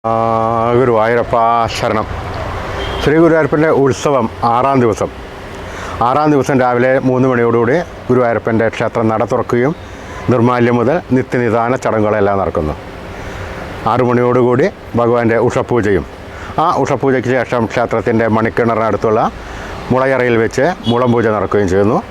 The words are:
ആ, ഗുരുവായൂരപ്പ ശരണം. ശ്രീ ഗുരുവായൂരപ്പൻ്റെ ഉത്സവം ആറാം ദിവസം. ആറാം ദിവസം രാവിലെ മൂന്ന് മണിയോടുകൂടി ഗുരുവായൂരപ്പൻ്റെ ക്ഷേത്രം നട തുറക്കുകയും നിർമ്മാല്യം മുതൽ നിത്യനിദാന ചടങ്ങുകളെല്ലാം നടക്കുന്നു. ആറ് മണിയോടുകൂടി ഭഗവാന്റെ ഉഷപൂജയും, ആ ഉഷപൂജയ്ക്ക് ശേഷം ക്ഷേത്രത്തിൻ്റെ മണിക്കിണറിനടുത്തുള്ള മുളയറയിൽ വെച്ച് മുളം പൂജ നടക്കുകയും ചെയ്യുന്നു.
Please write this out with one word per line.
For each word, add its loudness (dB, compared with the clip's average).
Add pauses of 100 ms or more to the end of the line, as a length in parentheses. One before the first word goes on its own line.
ആ, 2 (680)
ഗുരുവായൂരപ്പ 2 (400)
ശരണം. -2 (960)
ശ്രീ 2
ഗുരുവായൂരപ്പൻ്റെ 4 (120)
ഉത്സവം 2 (300)
ആറാം 2
ദിവസം. 0 (960)
ആറാം 2
ദിവസം 0
രാവിലെ 2 (160)
മൂന്ന് 2
മണിയോടുകൂടി 2 (320)
ഗുരുവായൂരപ്പൻ്റെ 2 (100)
ക്ഷേത്രം -2
നട 0
തുറക്കുകയും 0 (580)
നിർമ്മാല്യം 2
മുതൽ 2 (200)
നിത്യനിദാന 0 (120)
ചടങ്ങുകളെല്ലാം 0
നടക്കുന്നു. -2 (1160)
ആറ് 2
മണിയോടുകൂടി 2 (320)
ഭഗവാന്റെ 2 (100)
ഉഷപൂജയും, 0 (600)
ആ 2 (160)
ഉഷപൂജയ്ക്ക് 0
ശേഷം 0 (120)
ക്ഷേത്രത്തിൻ്റെ 0 (100)
മണിക്കിണറിനടുത്തുള്ള 0 (720)
മുളയറയിൽ 2
വെച്ച് 0 (260)
മുളം 2
പൂജ 2
നടക്കുകയും 0
ചെയ്യുന്നു. 2 (140)